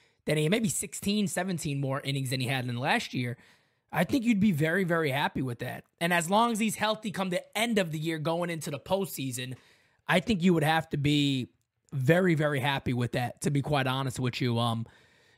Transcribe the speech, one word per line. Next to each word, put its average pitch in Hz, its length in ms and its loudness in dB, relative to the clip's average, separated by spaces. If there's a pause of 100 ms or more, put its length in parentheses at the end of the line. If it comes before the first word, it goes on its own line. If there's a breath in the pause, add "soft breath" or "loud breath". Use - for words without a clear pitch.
(240 soft breath)
than 156 120 0
he, 156 120 2
maybe 220 200 2
sixteen, 202 580 -2
seventeen 170 540 -4
more 135 220 -2
innings 139 280 -4
than 131 100 -2
he 123 80 -2
had 131 160 -2
in 120 120 -4
last 165 380 -2
year. 123 220 -4 (540 soft breath)
I 160 120 0
think 226 220 0
you'd 226 160 4
be 214 100 4
very, 160 320 2
very 165 280 0
happy 151 320 -2
with 123 180 -6
that. 117 240 -10 (160)
And 170 120 0
as 170 160 2
long 226 220 4
as 220 80 -2
he's 214 160 0
healthy 214 380 -2
come 185 180 -4
the 277 140 -2 (120)
end 226 220 0
of 170 140 0
the 160 60 -4
year 160 200 -2
going 170 320 -2
into 165 200 -6
the 139 100 -6
postseason, 131 720 -4 (540 soft breath)
I 165 100 4
think 185 240 0
you 185 100 8
would 160 120 4
have 160 260 2
to - 60 -2
be 143 520 2 (440)
very, 160 420 4
very 147 240 0
happy 135 340 -2
with 120 200 -2
that, 123 300 -4
to 143 100 0
be 139 100 2
quite 139 240 0
honest 131 320 -2
with 127 220 -4
you. 120 180 0
Um, 117 260 -2 (540 soft breath)